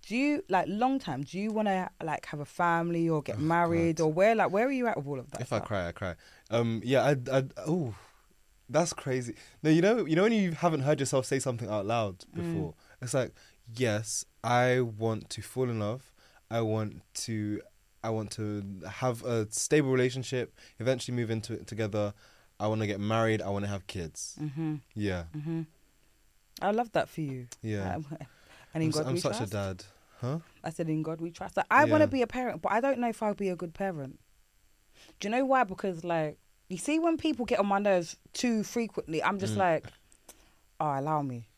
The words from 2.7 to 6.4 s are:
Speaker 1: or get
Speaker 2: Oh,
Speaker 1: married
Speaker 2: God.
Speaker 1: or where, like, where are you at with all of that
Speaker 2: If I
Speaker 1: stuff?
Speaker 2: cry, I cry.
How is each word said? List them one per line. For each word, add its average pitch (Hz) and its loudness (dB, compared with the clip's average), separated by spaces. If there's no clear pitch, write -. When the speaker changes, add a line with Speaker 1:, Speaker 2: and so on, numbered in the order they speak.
Speaker 1:
or 156 2
get 113 -4
Speaker 2:
Oh, 110 -4
Speaker 1:
married 165 4
Speaker 2:
God. 165 2
Speaker 1:
or 156 4
where, 202 6
like, 175 2
where 214 4
are - 0
you 254 0
at - 0
with 139 -6
all 139 -4
of - -12
that - -10
Speaker 2:
If 123 -4
I 117 0
Speaker 1:
stuff? - -2
Speaker 2:
cry, 92 -2
I 87 -6
cry. 90 -6